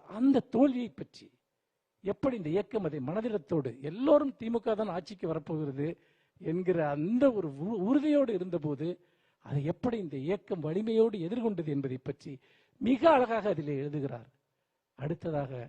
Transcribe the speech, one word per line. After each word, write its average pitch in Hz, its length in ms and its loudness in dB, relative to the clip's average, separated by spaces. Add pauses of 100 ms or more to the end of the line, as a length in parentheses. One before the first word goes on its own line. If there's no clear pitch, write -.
(180)
அந்த 262 260 4 (100)
தோல்வியை 247 360 2
பற்றி - 380 -16 (760)
எப்படி 240 340 0
இந்த 160 120 -6
இயக்கம் 196 380 -2
அதை 151 140 -4
மனதிடத்தோடு, 165 720 -2 (120)
எல்லோரும் 269 560 2
திமுக 226 360 -2
தான் 202 200 -4
ஆட்சிக்கு 180 320 -8
வரப்போகிறது 151 600 -4 (540)
என்கிற 175 360 0 (120)
அந்த 175 420 2
ஒரு 196 160 -2 (160)
உ-, 214 220 -4
உறுதியோடு 277 480 4
இருந்தபோது 160 540 -2 (580)
அதை 143 200 -2
எப்படி 226 320 -2
இந்த 160 200 -6
இயக்கம் 170 480 -4
வலிமையோடு 220 600 2
எதிர்கொண்டது 196 460 -2
என்பதை 135 260 -2
பற்றி - 340 -10 (500)
மிக 233 280 2
அழகாக 226 400 4
அதிலே 147 320 -2
எழுதுகிறார். 139 480 -6 (680)
அடுத்ததாக 147 520 -4 (180)